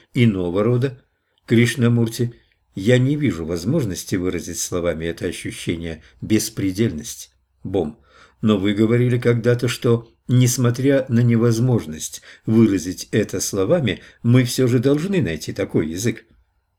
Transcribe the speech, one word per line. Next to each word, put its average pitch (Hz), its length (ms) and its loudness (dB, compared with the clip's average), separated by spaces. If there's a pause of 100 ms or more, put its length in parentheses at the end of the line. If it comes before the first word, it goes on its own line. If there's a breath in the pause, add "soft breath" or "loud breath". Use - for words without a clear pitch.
(140 loud breath)
иного 98 500 2
рода? 123 380 -2 (440)
Кришнамурти. 120 880 2 (400 loud breath)
Я 110 240 2
не 135 180 2
вижу 95 280 -2
возможности 90 720 -4
выразить 87 440 -4
словами 85 480 -4
это 85 200 -6
ощущение 82 760 -8 (180 soft breath)
беспредельности. 95 1080 -4 (340)
Бом. 92 360 -4 (400 soft breath)
Но 107 160 2
вы 98 160 0
говорили 120 460 2
когда-то, 120 500 0
что, 117 400 -2 (200)
несмотря 127 800 2
на 120 120 2
невозможность 117 1000 0 (240 loud breath)
выразить 98 640 2
это 98 300 -2
словами, 107 600 0 (220 loud breath)
мы 123 220 4
все 127 240 0
же 123 100 2
должны 151 420 0
найти 82 320 -4
такой 95 360 -2
язык. 98 360 -4 (540)